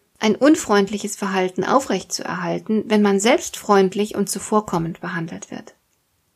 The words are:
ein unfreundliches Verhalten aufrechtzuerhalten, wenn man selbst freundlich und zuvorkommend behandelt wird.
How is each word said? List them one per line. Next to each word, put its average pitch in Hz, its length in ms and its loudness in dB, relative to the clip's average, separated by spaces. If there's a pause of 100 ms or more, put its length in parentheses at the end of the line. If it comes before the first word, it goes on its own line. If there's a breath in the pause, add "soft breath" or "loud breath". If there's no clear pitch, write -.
(200 loud breath)
ein 214 160 2
unfreundliches 208 800 2
Verhalten 185 480 -2
aufrechtzuerhalten, 180 1200 -2
wenn 214 140 4
man 196 180 4
selbst 247 380 0
freundlich 196 560 2
und 202 160 -4
zuvorkommend 185 720 -2
behandelt 175 480 -8
wird. - 240 -16 (640)